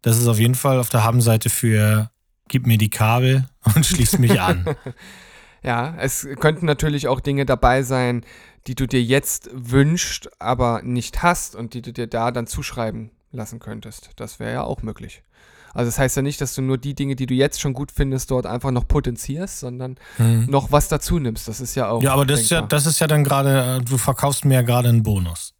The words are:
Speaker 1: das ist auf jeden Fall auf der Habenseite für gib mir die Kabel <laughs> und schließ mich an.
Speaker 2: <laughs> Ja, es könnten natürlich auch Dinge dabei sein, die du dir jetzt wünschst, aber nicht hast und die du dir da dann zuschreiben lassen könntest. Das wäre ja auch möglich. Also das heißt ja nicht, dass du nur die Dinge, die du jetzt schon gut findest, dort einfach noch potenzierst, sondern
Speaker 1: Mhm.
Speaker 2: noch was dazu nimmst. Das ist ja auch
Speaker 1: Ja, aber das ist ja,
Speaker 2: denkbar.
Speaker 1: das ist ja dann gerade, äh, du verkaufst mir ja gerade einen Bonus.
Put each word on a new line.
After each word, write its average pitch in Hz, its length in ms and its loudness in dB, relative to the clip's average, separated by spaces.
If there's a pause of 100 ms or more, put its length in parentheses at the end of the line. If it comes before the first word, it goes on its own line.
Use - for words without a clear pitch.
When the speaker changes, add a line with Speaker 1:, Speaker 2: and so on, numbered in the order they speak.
Speaker 1:
das 113 160 4
ist 120 80 2
auf 113 140 2
jeden 117 160 4
Fall 131 240 2
auf 117 100 -2
der 113 140 2
Habenseite 113 480 4
für 107 580 2 (380)
gib 127 180 -2
mir 113 140 4
die 110 100 2
Kabel 127 560 2 (160)
<laughs> 107 140 2
und 143 100 4
schließ - 320 2
mich 123 240 4
an. 90 240 0
Speaker 2:
<laughs> 147 100 -2 (880)
Ja, 127 360 -2
es 135 280 -4 (120)
könnten 156 280 0
natürlich 147 400 0
auch 131 120 0
Dinge 139 280 -2
dabei 127 340 4
sein, 123 420 0 (440)
die 127 80 -6
du 131 120 -2
dir 127 140 2
jetzt 131 500 0
wünschst, 135 760 0 (100)
aber 120 440 0
nicht 123 400 -4
hast 175 320 0
und 113 180 -12
die 120 80 -10
du 117 100 -14
dir 117 140 -6
da 113 240 -2
dann 120 160 -4
zuschreiben 113 640 -8 (260)
lassen 113 240 -12
könntest. 107 560 -16
Das - 240 -16
wäre 113 140 -8
ja 131 100 -6
auch - 180 -8
möglich. 110 420 -12 (500)
Also 120 160 -2
das 117 100 -4
heißt 131 160 2
ja 139 60 0
nicht, 143 180 -4
dass 135 160 -6
du 135 60 -6
nur 131 160 -2
die 143 180 -6
Dinge, 139 220 -4
die 131 80 -4
du 127 80 -2
jetzt 135 260 0
schon 139 140 -4
gut 139 180 -8
findest, 135 400 -2
dort 127 140 -2
einfach 120 260 -4
noch 123 160 0
potenzierst, 143 720 -2
sondern 127 380 -10 (200)
Speaker 1:
Mhm. 117 320 4
Speaker 2:
noch 139 220 2
was 147 160 4
dazu 165 320 -2
nimmst. 117 300 -6
Das 104 100 -10
ist 127 160 -8
ja 120 140 -2
auch 117 120 0
Speaker 1:
Ja, 135 120 2
aber 139 120 4
das 139 160 2
ist - 80 0
ja, 165 120 2
Speaker 2:
denkbar. 110 160 0
Speaker 1:
das 143 80 2
ist 156 140 0
ja 160 80 2
dann 151 180 4
gerade, 135 560 2
äh, - 20 -2
du 127 140 -2
verkaufst 139 480 0
mir 135 100 6
ja 127 60 6
gerade 120 280 2
einen 117 140 6
Bonus. 92 560 -2